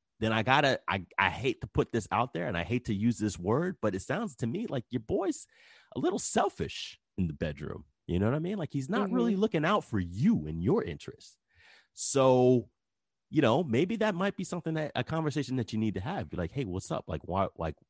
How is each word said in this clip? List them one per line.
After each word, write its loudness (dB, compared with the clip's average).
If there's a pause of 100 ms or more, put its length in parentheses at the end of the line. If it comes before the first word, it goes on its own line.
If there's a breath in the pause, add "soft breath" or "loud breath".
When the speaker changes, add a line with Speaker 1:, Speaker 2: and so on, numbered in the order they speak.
(200)
Speaker 1:
then 2
I 4
gotta, 4
I, -2 (120)
I 4
hate -4
to -10
put -2
this 0
out 0
there -6
and -4
I -2
hate -2
to -2
use 2
this -2
word, -2
but 0
it -4
sounds -4
to -4
me -4
like -6
your -4
boy's -4 (480 soft breath)
a -6
little 0
selfish -4 (180)
in 0
the -4
bedroom. -6 (220)
You 0
know 2
what 2
I 0
mean? -4
Like, -6
he's -4
not -2
really 2
Speaker 2:
Mm-hmm. -
Speaker 1:
looking 0
out 2
for -2
you 2
and -4
your 2
interests. -12 (580 soft breath)
So, 6 (600)
you 2
know, 6
maybe 2
that 0
might -2
be -6
something -6
that, -4
a 0
conversation -2
that -2
you -2
need 2
to -6
have. -6
Be -8
like, -2
"Hey, -4
what's -6
up? -4
Like, -6
why, 0
like, -4 (140)